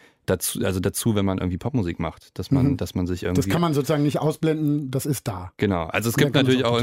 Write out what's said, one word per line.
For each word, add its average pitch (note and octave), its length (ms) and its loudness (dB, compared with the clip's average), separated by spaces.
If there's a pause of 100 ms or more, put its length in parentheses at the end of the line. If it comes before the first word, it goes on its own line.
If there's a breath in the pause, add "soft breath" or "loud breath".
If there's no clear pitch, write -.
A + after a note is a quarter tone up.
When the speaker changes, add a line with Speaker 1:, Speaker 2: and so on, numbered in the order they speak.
(260 soft breath)
Speaker 1:
dazu, - 380 -2
also F#2+ 160 0
dazu, G2+ 340 0
wenn G2+ 100 2
man F#2+ 140 0
irgendwie F2+ 200 -2
Popmusik A2+ 400 -2
macht, - 400 -8
dass - 120 -4
man, C#3 200 4
Speaker 2:
Mhm. C#3 60 -2
Speaker 1:
dass - 180 -6
man F#2 120 -2
sich F2+ 140 -4
Speaker 2:
Das G2 100 -4
Speaker 1:
irgendwie F2+ 200 0
Speaker 2:
kann E3+ 100 2
man E3 140 2
sozusagen D3 300 0
nicht D3+ 160 0
ausblenden, D3+ 680 0
das C3 140 -2
ist C#3+ 220 -4
da. F#2 300 -8
Speaker 1:
Genau, F#2 300 0
also G#2 220 -2
es A#2 80 0
Speaker 2:
Mehr D3 100 4
Speaker 1:
gibt C3 80 -2
Speaker 2:
kann C#3+ 60 4
man C3 60 4
Speaker 1:
natürlich B2+ 180 4
Speaker 2:
so - 20 2
Speaker 1:
auch A#2+ 120 2
Speaker 2:
nicht - 40 2